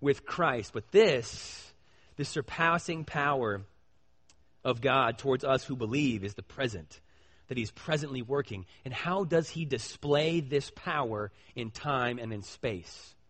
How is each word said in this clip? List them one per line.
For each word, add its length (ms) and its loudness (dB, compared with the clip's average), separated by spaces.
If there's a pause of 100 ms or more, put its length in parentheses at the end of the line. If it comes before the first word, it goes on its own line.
with 240 2
Christ. 480 0
But 180 -6
this, 800 4 (440)
this 120 -4
surpassing 760 0
power 580 0 (1000)
of 180 0
God 340 4
towards 280 0
us 200 2
who 120 -6
believe 480 0
is 100 -6
the 80 -12
present, 580 -6 (480)
that 80 -4
he's 140 -2
presently 500 -4
working. 460 -2 (180)
And 80 -8
how 320 -2
does 240 4
he 160 -4
display 760 2
this 340 0
power 580 -2 (240)
in 140 -4
time 480 0
and 160 -6
in 80 -6
space? 720 -8 (160)